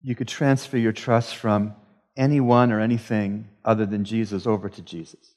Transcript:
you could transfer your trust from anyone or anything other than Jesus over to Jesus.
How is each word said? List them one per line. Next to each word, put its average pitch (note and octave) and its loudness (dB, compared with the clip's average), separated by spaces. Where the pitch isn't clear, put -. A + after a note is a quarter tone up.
you B2+ -6
could A#2 -4
transfer C3+ 0
your A2+ 2
trust A#2 0
from G#2 0
anyone B2 4
or G#2+ 0
anything A2 -2
other A2 2
than G#2 -2
Jesus G2+ -4
over G#2 -2
to F#2+ -14
Jesus. - -18